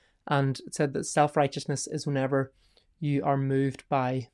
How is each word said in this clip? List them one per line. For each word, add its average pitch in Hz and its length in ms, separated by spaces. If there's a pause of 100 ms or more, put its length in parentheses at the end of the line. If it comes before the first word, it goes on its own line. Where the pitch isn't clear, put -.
(280)
And 139 380
it - 80
said 143 180
that - 120
self-righteousness 147 840
is 147 180
whenever 135 460 (480)
you 143 240
are 139 120
moved 135 520
by 127 460